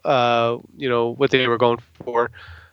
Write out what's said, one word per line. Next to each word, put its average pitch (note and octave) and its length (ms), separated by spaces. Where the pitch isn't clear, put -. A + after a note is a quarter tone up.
uh, A#2+ 520
you C#3+ 120
know, A#2+ 260
what C3+ 160
they B2+ 160
were A#2 120
going A#2+ 200
for, A#2+ 260